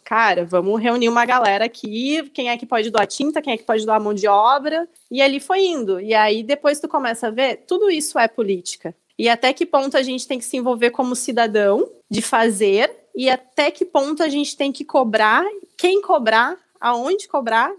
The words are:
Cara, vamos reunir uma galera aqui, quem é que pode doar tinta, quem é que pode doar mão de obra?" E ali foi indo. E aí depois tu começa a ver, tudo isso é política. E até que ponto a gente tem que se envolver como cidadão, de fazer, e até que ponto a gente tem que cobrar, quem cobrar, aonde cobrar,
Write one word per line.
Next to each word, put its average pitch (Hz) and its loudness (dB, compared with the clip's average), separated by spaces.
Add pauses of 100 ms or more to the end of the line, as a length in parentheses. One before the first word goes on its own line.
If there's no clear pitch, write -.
Cara, 208 2
vamos 185 0
reunir 233 2
uma 233 2
galera 226 2
aqui, 254 -6
quem 247 -4
é 240 -2
que 240 -14
pode 226 -2
doar 208 2
tinta, 302 -4
quem 262 -4
é - -6
que 226 -10
pode 220 -2
doar 220 2
mão 208 -2
de 208 -2
obra?" 277 2 (240)
E 254 0
ali 277 2
foi 381 0
indo. 233 -2
E 208 -4
aí 214 2
depois 285 0
tu 311 -8
começa 247 -2
a - -4
ver, 240 -2
tudo 392 0
isso 302 -2
é 233 4
política. 196 -6 (240)
E 226 2
até 233 2
que 349 -2
ponto 277 0
a 269 2
gente 254 -6
tem 262 -4
que 226 -12
se - -6
envolver 240 0
como 247 -2
cidadão, 214 0 (200)
de 208 -2
fazer, 220 2 (260)
e 254 0
até 285 0
que - -4
ponto 302 0
a 320 2
gente 285 -2
tem 277 0
que - -8
cobrar, 220 2 (340)
quem 381 2
cobrar, 254 2 (240)
aonde 247 -2
cobrar, 240 0